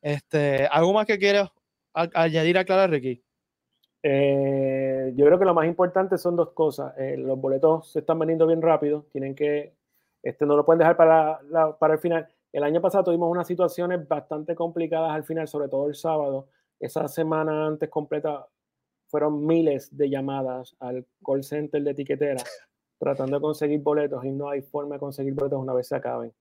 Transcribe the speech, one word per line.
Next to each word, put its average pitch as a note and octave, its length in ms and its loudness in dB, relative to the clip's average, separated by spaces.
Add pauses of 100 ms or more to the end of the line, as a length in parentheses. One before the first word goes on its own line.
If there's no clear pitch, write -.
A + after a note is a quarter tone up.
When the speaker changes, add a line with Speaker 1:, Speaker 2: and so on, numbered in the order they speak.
Speaker 1:
Este, C#3+ 640 0
¿algo E3 280 4
más G#3+ 120 2
que G#3+ 120 0
quieras G3+ 320 4 (440)
a-, E3+ 200 0
añadir, E3 420 2
aclarar, F#3 340 4
Ricky? C3 320 -4 (800)
Speaker 2:
Eh, C3+ 1120 0
yo C#3 120 6
creo E3+ 120 8
que G3 60 4
lo F#3 80 4
más E3 140 4
importante F#3 500 0
son F3 200 -2
dos E3+ 160 0
cosas. C#3 440 -4
Eh, C3+ 220 -6
los C3 200 -4
boletos C#3 540 0
se D#3+ 60 -2
están D#3+ 200 -2
vendiendo D#3+ 280 2
bien E3 160 2
rápido, D3+ 500 2
tienen C3+ 220 -8
que, D3 400 -4 (480)
este, - 240 -4
no D3 100 4
lo D3 80 4
pueden E3 140 6
dejar E3 180 6
para D#3+ 540 6
la, D#3 260 0
para D#3 180 4
el D#3 60 -2
final. E3 260 -2 (260)
El C#3+ 100 -2
año D3+ 180 0
pasado F#3 240 2
tuvimos E3+ 260 0
unas F3 160 -2
situaciones F3 600 -2
bastante D#3 460 -6
complicadas E3 580 -4
al D#3 120 -6
final, D#3+ 240 -6
sobre D3 200 -6
todo C#3 200 -2
el D3 60 -6
sábado. C#3 540 -4 (320)
Esa C#3+ 280 -6
semana D#3 580 -2
antes D#3 240 -6
completa D3 560 -6 (640)
fueron D3+ 360 -2
miles D#3 500 0
de C#3+ 140 0
llamadas C3+ 720 -6
al B2 240 -10 (200)
call C#3 200 -2
center D3 380 -4
de C#3+ 120 -2
tiquetera C#3 480 -4
Speaker 1:
<laughs> - 280 -18 (280)
Speaker 2:
tratando C3+ 380 -2
de C#3 60 -2
conseguir D3+ 380 -2
boletos C#3+ 440 -2
y C3+ 80 -4
no C#3+ 160 -6
hay C#3+ 140 -6
forma C#3+ 320 -8
de C#3 60 -12
conseguir C#3 340 -6
boletos C#3 260 -2
una C3 140 -6
vez B2+ 140 -2
se C#3 80 -4
acaben. B2 440 -6